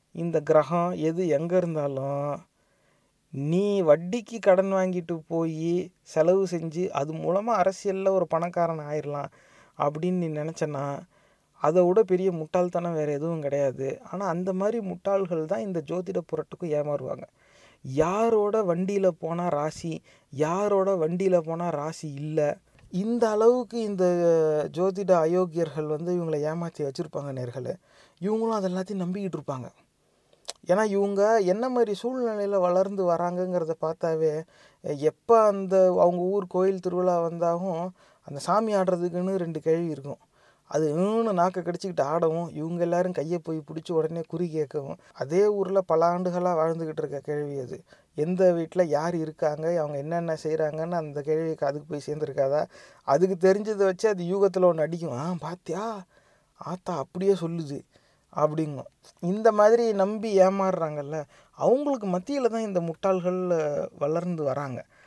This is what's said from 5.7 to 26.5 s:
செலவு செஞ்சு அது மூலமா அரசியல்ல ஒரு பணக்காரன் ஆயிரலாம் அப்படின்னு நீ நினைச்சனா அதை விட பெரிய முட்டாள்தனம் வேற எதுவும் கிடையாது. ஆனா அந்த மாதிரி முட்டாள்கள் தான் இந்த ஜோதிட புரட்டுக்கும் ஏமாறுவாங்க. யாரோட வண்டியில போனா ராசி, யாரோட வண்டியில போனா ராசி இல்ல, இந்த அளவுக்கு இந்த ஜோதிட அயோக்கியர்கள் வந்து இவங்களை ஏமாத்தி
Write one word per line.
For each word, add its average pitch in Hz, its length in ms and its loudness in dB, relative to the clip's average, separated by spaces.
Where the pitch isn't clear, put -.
செலவு 180 480 2
செஞ்சு 170 380 -4
அது 147 240 -4
மூலமா 180 420 0
அரசியல்ல 190 540 0
ஒரு 185 180 2
பணக்காரன் 170 520 -2
ஆயிரலாம் 147 520 -6
அப்படின்னு 160 440 0
நீ 160 60 -2
நினைச்சனா 151 560 -4
அதை 170 220 4
விட 185 200 6
பெரிய 185 280 2
முட்டாள்தனம் 170 640 -2
வேற 151 180 0
எதுவும் 160 280 -4
கிடையாது. 135 600 -2
ஆனா 196 160 -4
அந்த 185 260 -2
மாதிரி 202 280 -2
முட்டாள்கள் 180 640 -2
தான் 196 160 -2
இந்த 185 260 -4
ஜோதிட 180 400 -4
புரட்டுக்கும் 156 460 -6
ஏமாறுவாங்க. 147 500 -4
யாரோட 208 800 0
வண்டியில 190 460 0
போனா 170 400 -4
ராசி, 147 540 -4
யாரோட 190 640 0
வண்டியில 180 440 2
போனா 165 300 -4
ராசி 156 440 -6
இல்ல, 151 440 -2
இந்த 220 380 0
அளவுக்கு 233 520 2
இந்த 202 220 0
ஜோதிட 185 400 0
அயோக்கியர்கள் 160 760 2
வந்து 156 260 -2
இவங்களை 165 300 -2
ஏமாத்தி 160 400 -4